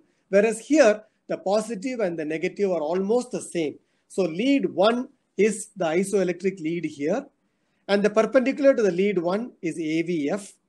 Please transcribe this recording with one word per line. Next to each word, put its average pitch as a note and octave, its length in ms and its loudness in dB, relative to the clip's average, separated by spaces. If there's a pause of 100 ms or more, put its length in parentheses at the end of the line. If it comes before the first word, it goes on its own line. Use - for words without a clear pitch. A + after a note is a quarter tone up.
(300)
whereas G#3+ 300 4
here A#3 440 4 (240)
the D#3+ 100 -6
positive A3 640 -4
and E3+ 180 -2
the D#3 60 -4
negative F3 460 -4
are E3+ 100 -2
almost G3 500 -2
the E3+ 100 -6
same. D#3 380 -6 (300)
So - 140 -4
lead G3+ 440 0
one A3 420 0 (280)
is G#3+ 400 0
the F3+ 100 -2
isoelectric F#3 760 -2
lead D#3+ 240 -4
here. D#3 400 -4 (640)
And G3+ 140 2
the G#3 80 2
perpendicular C4 640 2
to A3 80 0
the G3 100 4
lead F#3+ 260 0
one F#3+ 340 -2 (100)
is D#3+ 160 -6
A D#3+ 240 -2
V D#3+ 280 -2
F. G3+ 220 -8 (160)